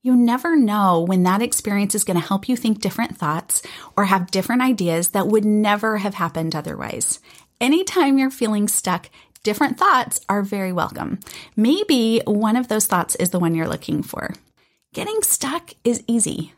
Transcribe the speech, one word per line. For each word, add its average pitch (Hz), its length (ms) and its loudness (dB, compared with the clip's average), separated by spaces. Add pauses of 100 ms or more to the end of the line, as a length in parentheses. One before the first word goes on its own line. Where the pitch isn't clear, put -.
You 254 140 4
never 254 400 2
know 202 500 4
when 180 180 4
that 196 180 2
experience 202 520 -2
is 208 100 -2
gonna 175 160 0
help 196 280 -4
you 254 80 0
think 220 240 -2
different - 380 -4
thoughts 160 420 -4 (380)
or 202 80 2
have 185 240 0
different 226 320 0
ideas 180 480 0
that 196 160 0
would 214 180 2
never 214 540 2
have 202 160 -4
happened 165 420 -4
otherwise. - 640 -6 (400)
Anytime 277 560 2
you're 262 140 2
feeling 220 360 0
stuck, - 440 -2 (320)
different 214 360 -2
thoughts - 480 2
are 202 160 0
very 196 300 -4
welcome. - 480 -4 (340)
Maybe 233 680 2
one 214 320 0
of 247 120 -2
those 214 180 0
thoughts - 300 -2
is 180 120 0
the 180 100 -2
one 170 160 2
you're 160 140 -2
looking - 340 -4
for. - 300 -10 (640)
Getting 427 260 -4
stuck - 540 -4 (100)
is 240 220 0
easy - 520 -2